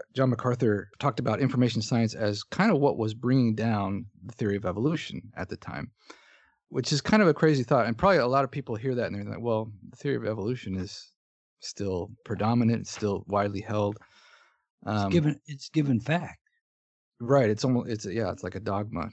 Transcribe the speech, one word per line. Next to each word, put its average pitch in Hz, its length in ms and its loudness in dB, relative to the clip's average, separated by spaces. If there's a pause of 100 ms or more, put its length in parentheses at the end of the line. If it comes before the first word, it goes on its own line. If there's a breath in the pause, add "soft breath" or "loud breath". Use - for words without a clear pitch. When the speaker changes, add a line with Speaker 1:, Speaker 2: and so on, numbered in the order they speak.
(140)
Speaker 1:
John 131 140 2
MacArthur 117 720 0
talked - 220 0
about 117 200 0
information 123 400 2
science 113 320 2
as 104 300 -2
kind - 280 2
of 147 100 4
what 139 180 4
was 107 160 -2
bringing 120 400 2
down 101 500 0 (220)
the - 80 -14
theory 101 220 0
of 95 100 -6
evolution 117 560 -2 (160)
at 92 100 -8
the - 80 -8
time, - 340 -12 (800 loud breath)
which - 240 -4
is 143 80 0
kind 214 220 4
of 180 60 6
a 151 60 4
crazy 151 280 4
thought. 120 240 2
And 113 100 -2
probably 185 220 4
a 120 80 4
lot 135 180 2
of 131 60 -6
people 135 260 -8
hear 127 180 -4
that 117 120 -2
and 90 80 -6
they're 101 100 -8
like, 104 180 -10
"Well, 110 300 -4 (180)
the - 60 -20
theory 139 200 -4
of 113 100 -6
evolution 104 500 -4
is - 360 -10 (480)
still 98 500 -6 (140)
predominant, 113 580 2
it's - 80 -14
still 101 360 -2
widely 101 340 -2
held." 104 380 -4 (880 soft breath)
Speaker 2:
It's 104 180 0
Speaker 1:
Um, 98 60 -2
Speaker 2:
given, 151 360 2
it's 147 220 -14
given 139 320 2
fact. 165 380 -4 (800)
Speaker 1:
Right. 123 300 4
It's 139 140 0
almost, 123 260 0
it's, 110 160 -6
yeah, 98 240 -2
it's 90 140 -8
like 90 100 -6
a 98 60 -8
dogma 107 520 -4